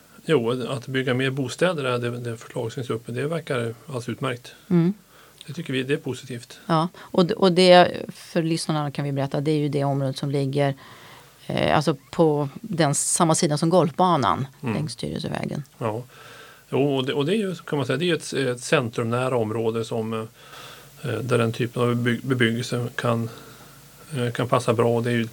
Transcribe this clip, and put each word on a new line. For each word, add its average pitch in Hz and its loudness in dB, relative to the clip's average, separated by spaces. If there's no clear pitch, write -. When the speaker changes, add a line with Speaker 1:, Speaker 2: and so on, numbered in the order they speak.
Speaker 1:
Jo, 123 2
att 131 -6
bygga 131 0
mer 131 0
bostäder 143 -2
är 123 0
det, 120 -2
det 120 -8
förslag - -8
som 127 -8
finns 117 -6
uppe. 117 -6
Det 127 -4
verkar 131 -4
alldeles 127 -8
utmärkt. 127 -6
Speaker 2:
Mm. 175 4
Speaker 1:
Det 143 -14
tycker 160 -8
vi, 131 -2
det 139 -2
är 160 0
positivt. 127 -10
Speaker 2:
Ja, 165 2
och - 2
d-, 165 -2
och 190 4
det, 180 8
för - -4
lyssnarna 156 -2
kan 143 -4
vi 143 -4
berätta, 139 -2
det 151 0
är 156 2
ju 147 0
det 139 0
området 139 0
som 143 -4
ligger, 139 2
eh, - 2
alltså 151 2
på 147 2
den 156 0
samma 165 2
sida 147 2
som 165 2
golfbanan 147 4
Speaker 1:
Mm. 117 -2
Speaker 2:
längs - -4
Tyresövägen. - -6
Speaker 1:
Ja. 113 -4
Jo, 135 2
och 131 0
det, 135 -2
och 139 0
det 175 0
är 226 2
ju, 196 -2
kan - -4
man 135 0
säga, 131 0
det 170 -2
är - 2
ju 165 2
ett, - -6
ett 123 -2
centrumnära 127 0
område 113 -2
som, 113 -4
eh, - -12
där 120 2
den 117 2
typen 120 -4
av 120 2
beby-, 120 0
bebyggelse 120 0
kan, 117 -2
eh, 120 -2
kan 123 -2
passa 123 2
bra. 117 2
Det 120 -2
är 120 0
ju 113 0